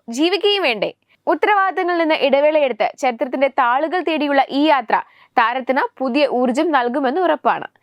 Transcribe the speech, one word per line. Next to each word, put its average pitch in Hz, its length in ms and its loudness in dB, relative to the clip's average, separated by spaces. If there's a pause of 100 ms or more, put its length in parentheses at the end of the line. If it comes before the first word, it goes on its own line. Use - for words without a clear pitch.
(100)
ജീവിക്കുകയും 359 520 0
വേണ്ടേ? 247 280 -2 (360)
ഉത്തരവാദിത്തങ്ങളിൽ 359 720 0
നിന്ന് 311 160 2 (100)
ഇടവേളയെടുത്ത് 277 600 0 (100)
ചരിത്രത്തിന്റെ 262 500 -2
താളുകൾ 277 520 -2
തേടിയുള്ള 294 500 0
ഈ 277 140 0
യാത്ര 254 320 0 (400)
താരത്തിന് 247 460 0 (140)
പുതിയ 262 340 0
ഊർജം 247 400 0
നൽകുമെന്ന് 262 500 0
ഉറപ്പാണ്. 262 460 0 (160)